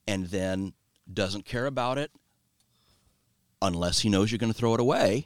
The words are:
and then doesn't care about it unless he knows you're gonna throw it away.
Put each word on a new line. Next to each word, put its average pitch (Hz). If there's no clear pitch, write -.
and 95
then 92
doesn't 98
care 123
about 127
it 147
unless 87
he 110
knows 101
you're 113
gonna 113
throw 117
it 113
away. 131